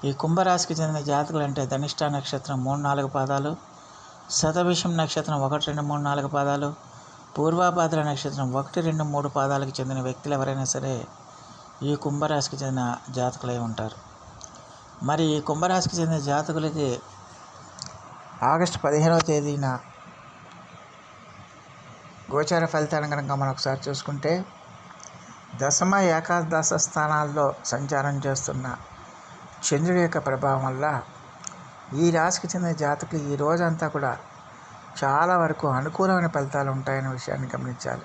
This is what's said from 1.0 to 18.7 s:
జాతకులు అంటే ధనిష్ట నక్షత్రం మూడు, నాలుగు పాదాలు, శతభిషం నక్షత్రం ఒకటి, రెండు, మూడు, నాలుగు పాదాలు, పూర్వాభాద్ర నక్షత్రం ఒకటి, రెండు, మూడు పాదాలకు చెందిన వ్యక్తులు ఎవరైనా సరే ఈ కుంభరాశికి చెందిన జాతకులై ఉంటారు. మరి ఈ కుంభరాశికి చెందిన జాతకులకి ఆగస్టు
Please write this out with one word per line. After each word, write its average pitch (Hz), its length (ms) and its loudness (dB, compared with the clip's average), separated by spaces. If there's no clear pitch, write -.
జాతకులు 147 380 2
అంటే 139 240 -2
ధనిష్ట 139 380 -2
నక్షత్రం 139 600 -2
మూడు, 139 160 0
నాలుగు 139 260 0
పాదాలు, 139 500 0
శతభిషం 170 640 2
నక్షత్రం 156 440 0
ఒకటి, 143 260 0
రెండు, 151 160 -2
మూడు, 147 180 0
నాలుగు 143 260 0
పాదాలు, 143 480 0
పూర్వాభాద్ర 165 640 4
నక్షత్రం 139 500 -2
ఒకటి, 135 280 -2
రెండు, 156 240 0
మూడు 143 240 0
పాదాలకు 139 520 0
చెందిన 131 200 -2
వ్యక్తులు 131 340 -2
ఎవరైనా 135 300 0
సరే 131 420 -2
ఈ 147 120 0
కుంభరాశికి 143 640 -2
చెందిన 131 400 -2
జాతకులై 127 480 -2
ఉంటారు. 110 360 -4
మరి 156 200 2
ఈ 151 160 4
కుంభరాశికి 175 560 0
చెందిన 160 220 2
జాతకులకి 151 840 0
ఆగస్టు 165 360 2